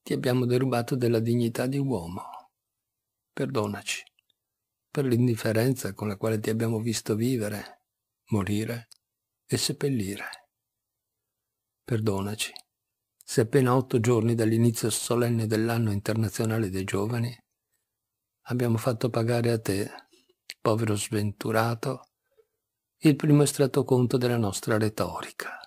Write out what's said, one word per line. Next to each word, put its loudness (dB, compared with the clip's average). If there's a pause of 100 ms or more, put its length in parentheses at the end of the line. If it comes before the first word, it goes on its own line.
ti -2
abbiamo 0
derubato 0
della 2
dignità 0
di -2
uomo. -4 (1080)
Perdonaci -4 (840)
per -2
l'indifferenza 0
con -6
la -6
quale -2
ti -4
abbiamo -2
visto -4
vivere, -4 (460)
morire -2 (580)
e -4
seppellire. -4 (1300)
Perdonaci -2 (720)
se 0
appena 4
otto 0
giorni 2
dall'inizio 2
solenne 0
dell'anno 0
internazionale -2
dei -4
giovani -4 (1080)
abbiamo 0
fatto -2
pagare 0
a 0
te, -2 (680)
povero 2
sventurato, -2 (880)
il 6
primo 6
estratto 2
conto 4
della 2
nostra 0
retorica. -4 (120)